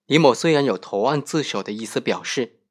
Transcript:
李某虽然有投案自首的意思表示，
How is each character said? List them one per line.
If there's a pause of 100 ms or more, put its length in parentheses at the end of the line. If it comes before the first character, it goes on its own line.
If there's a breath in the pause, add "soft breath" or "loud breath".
李
某
虽
然
有
投
案
自
首
的
意
思
表
示， (120)